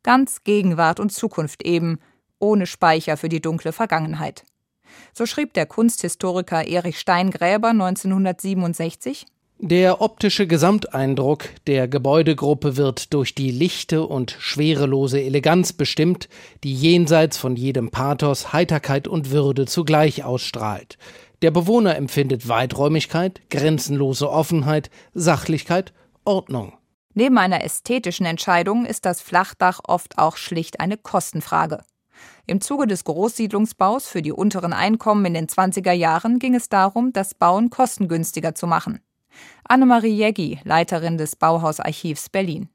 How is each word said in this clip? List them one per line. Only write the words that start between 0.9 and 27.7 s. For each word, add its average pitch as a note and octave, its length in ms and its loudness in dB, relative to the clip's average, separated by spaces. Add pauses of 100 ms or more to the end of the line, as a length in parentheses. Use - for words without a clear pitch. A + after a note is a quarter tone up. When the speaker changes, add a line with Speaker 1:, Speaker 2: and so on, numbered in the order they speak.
Speaker 1:
und G3+ 100 0
Zukunft - 500 -6
eben, E3 380 0 (400)
ohne G3+ 280 2
Speicher D#3+ 500 2
für E3 120 -6
die D#3+ 120 -2
dunkle D#3+ 320 -4
Vergangenheit. D#3+ 720 -6 (680)
So A#3 120 -2
schrieb C#4+ 280 -6
der D#3+ 120 0
Kunsthistoriker F#3 1000 -2
Erich F3 320 -2
Steingräber F#3+ 760 2
neunzehnhundertsiebenundsechzig: F#3+ 1500 -2 (320)
Speaker 2:
„Der F3+ 440 4
optische G#3 440 0
Gesamteindruck C#3+ 1040 0 (160)
der C3 220 2
Gebäudegruppe C#3+ 920 2
wird C3+ 340 -2
durch C#3+ 220 0
die C3+ 160 -2
lichte D#3 560 -2
und B2+ 320 -6
schwerelose C#3 840 0
Eleganz C#3+ 540 2
bestimmt, E3 560 0 (340)
die C3+ 120 -4
jenseits D#3+ 640 4
von B2+ 160 -2
jedem B2+ 340 -4
Pathos C#3 640 -2
Heiterkeit D3 540 0
und C#3+ 240 -4
Würde C#3 340 2
zugleich D3+ 580 2
ausstrahlt. A#2 760 -6 (420)
Der E3 80 4
Bewohner F3+ 460 2
empfindet C3 520 -2
Weiträumigkeit, D3 1000 0
grenzenlose C#3+ 800 0
Offenheit, D3+ 640 0 (240)
Sachlichkeit, E3+ 760 0 (320)
Ordnung.“ C#3 500 -4 (420)
Speaker 1:
Neben B3 240 4
einer F#3 240 2
ästhetischen F#3+ 640 -4